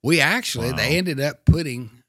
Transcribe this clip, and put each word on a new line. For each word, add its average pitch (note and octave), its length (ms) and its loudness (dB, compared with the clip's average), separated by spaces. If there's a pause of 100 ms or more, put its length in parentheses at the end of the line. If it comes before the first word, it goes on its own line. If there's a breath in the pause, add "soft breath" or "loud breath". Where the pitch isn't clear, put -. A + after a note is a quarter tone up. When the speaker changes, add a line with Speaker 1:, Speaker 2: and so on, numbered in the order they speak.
Speaker 1:
we D#3 180 2
actually, C#3 500 0
Speaker 2:
Wow. - 60 -6
Speaker 1:
they B2+ 220 0
ended F3 220 -4
up C#3+ 240 -6
putting C3 460 2 (180)